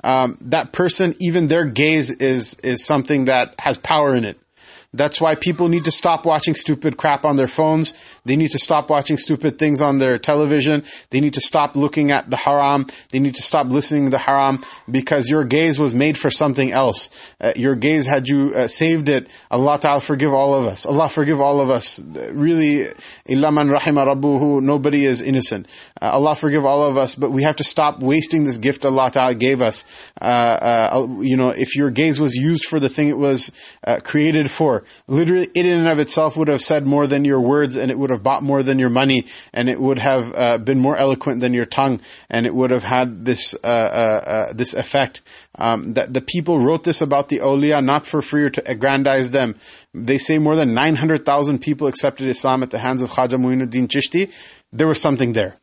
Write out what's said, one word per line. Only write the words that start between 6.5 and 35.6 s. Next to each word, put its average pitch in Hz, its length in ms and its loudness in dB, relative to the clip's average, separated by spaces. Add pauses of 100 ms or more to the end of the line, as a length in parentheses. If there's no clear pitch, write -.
stupid 151 400 -2
crap 147 300 0
on 147 100 2
their 135 140 2
phones. 156 440 0 (300)
They 131 140 0
need 156 140 0
to 139 80 -2
stop 147 300 0
watching 147 280 0
stupid 156 420 -2
things 147 220 2
on 139 160 2
their 131 200 2
television. 147 680 0 (240)
They 127 100 0
need 143 140 0
to 135 80 -4
stop 147 340 0
looking 143 360 0
at - 180 0
the 123 80 -2
haram. 143 500 2 (220)
They 131 100 -2
need 135 160 0
to - 60 -8
stop 147 260 0
listening 143 380 0
to 135 60 0
the 131 60 2
haram, 135 440 2 (280)
because 131 400 0
your 151 140 2
gaze 147 340 2
was 139 160 0
made 139 240 2
for 143 120 -2
something 131 420 0
else. 120 380 0 (320)
Uh, 113 160 0
your 131 180 0
gaze, 139 320 0
had 131 220 0
you, 139 260 0
uh, 110 140 0
saved 160 400 0
it, 131 200 0 (220)
Allah 143 280 2
Ta'ala 143 200 2
forgive 143 340 0
all 139 220 2
of 131 100 0
us. 98 200 -6
Allah 143 240 0
forgive 147 320 0
all 143 180 2
of 131 100 2
us. 120 300 -2
Really, 143 840 0 (420)
إِلَّا 139 240 2
مَنْ 143 260 2
رَحِمَ 143 200 -2
رَبُّهُ, 139 640 2
nobody 143 440 0
is 131 160 0
innocent. 123 460 -2 (340)
Uh, - 80 -2
Allah 147 260 2
forgive 147 300 0
all 143 180 2
of 139 140 0
us, 131 180 0
but 135 160 -2
we 135 120 0
have 151 120 2
to 147 80 -4
stop 147 380 0
wasting 151 420 0
this 131 140 -2
gift 131 280 -2
Allah 131 240 2
Ta'ala 127 240 2
gave 123 280 0
us. 113 240 -2 (360)
Uh, - 40 -4
uh, 117 800 2 (140)
you 131 160 2
know, 127 120 4
if 127 280 -4
your 143 120 2
gaze 143 300 0
was 139 160 0
used 147 300 0
for 156 160 -2
the 135 80 0
thing 147 180 0
it 143 100 -2
was, 135 340 0 (360)
uh, 117 160 0
created 151 480 0
for, 135 320 0 (240)
literally 170 480 2
it 180 100 2